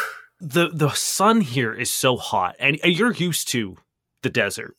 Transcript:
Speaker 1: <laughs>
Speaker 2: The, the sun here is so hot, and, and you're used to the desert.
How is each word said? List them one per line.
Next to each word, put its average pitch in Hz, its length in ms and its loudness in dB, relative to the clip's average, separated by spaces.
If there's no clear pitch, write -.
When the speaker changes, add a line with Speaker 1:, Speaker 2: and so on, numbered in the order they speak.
Speaker 1:
<laughs> - 40 0
Speaker 2:
The, 170 300 0
the 156 220 0
sun 220 500 2
here 123 320 0
is 117 180 -4
so 127 260 2
hot, 92 420 -2
and, 143 240 0
and 175 160 2
you're 226 140 2
used 170 380 -2
to 104 260 -2
the 170 60 0
desert. 113 500 -2